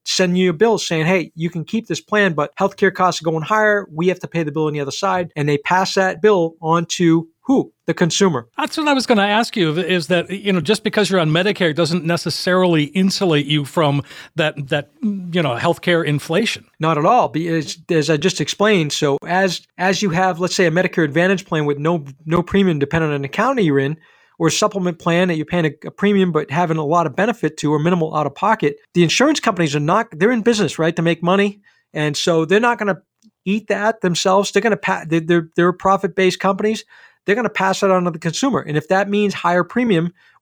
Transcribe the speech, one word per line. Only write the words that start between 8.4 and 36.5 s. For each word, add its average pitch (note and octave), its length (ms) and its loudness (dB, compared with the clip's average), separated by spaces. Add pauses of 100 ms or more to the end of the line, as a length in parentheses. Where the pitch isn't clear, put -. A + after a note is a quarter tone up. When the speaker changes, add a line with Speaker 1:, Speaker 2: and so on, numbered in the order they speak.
Speaker 2:
That's D4 200 -6
what D4+ 120 -2
I D4 40 2
was C4 140 0
gonna G#3+ 160 2
ask G#3 340 0
you, E3+ 220 2
is F3+ 300 -2
that, F3 220 0
you G3+ 220 -4
know, F#3 80 2
just G#3 220 -2
because G3+ 260 0
you're F#3 120 2
on D#3 100 2
Medicare F3+ 420 0
doesn't D#3+ 320 -2
necessarily E3+ 840 0
insulate F#3 600 0
you D3 180 -2
from C#3+ 380 0 (320)
that, D3+ 340 -4
that, D3 220 -4 (100)
you F3+ 420 -4
know, C3 120 -2
healthcare E3 500 0
inflation. E3 640 -2 (140)
Speaker 1:
Not D#3 180 0
at D3 60 0
all. A3 240 4
Be-, D#3 180 -4
as, E3 320 -4 (100)
as D#3+ 220 0
I D#3+ 60 4
just E3 240 -2
explained, E3+ 520 0
so C#3+ 320 0
as, F3+ 400 -2 (140)
as F3+ 240 0
you G3+ 80 0
have, F3+ 300 0
let's F3+ 160 -2
say, F#3 100 2
a D#3+ 60 2
Medicare F3+ 320 0
Advantage F3+ 400 0
plan D#3 220 -2
with C#3+ 120 -2
no, D#3 260 -2 (200)
no E3 180 0
premium F#3 380 2
depending D3+ 320 0
on C#3+ 100 -4
the C#3 60 -8
county A#3+ 340 0
you're C#3+ 160 4
in, C#3 180 0 (440)
or E3 80 2
a D#3 40 2
supplement F#3+ 460 -2
plan F3 300 0
that E3 80 -2
you're D3+ 100 -6
paying F3 200 -2
a, C#3+ 200 -6
a D#3 60 -12
premium G3 400 2
but D3+ 180 -2
having D#3+ 280 0
a D#3 60 -4
lot E3 220 2
of C3 80 -6
benefit - 440 -2
to D3 140 0
or D3+ 60 2
minimal D#3+ 380 0
out D3+ 100 0
of C#3+ 80 -6
pocket, G#3 440 0 (160)
the F3 100 4
insurance C#4 340 2
companies E3+ 380 0
are D3+ 40 0
not, F#3 300 0
they're F#3 220 0
in A3+ 100 0
business, G#3 380 0
right, E3 160 0
to E3+ 60 -2
make E3 200 0
money. G3 380 2 (320)
And D3+ 240 -2
so E3 280 0
they're F3+ 140 2
not A#3+ 200 2
gonna G3+ 220 -2 (440)
eat G#3 240 -4
that G#3 320 -2
themselves. F#3+ 500 2
They're G3 120 2
gonna A3 140 2
pa-, F#3+ 300 -4
they're, E3 140 0
they're, E3 340 0
they're F3 180 4
profit-based F#3+ 680 0
companies. G#3 440 0 (400)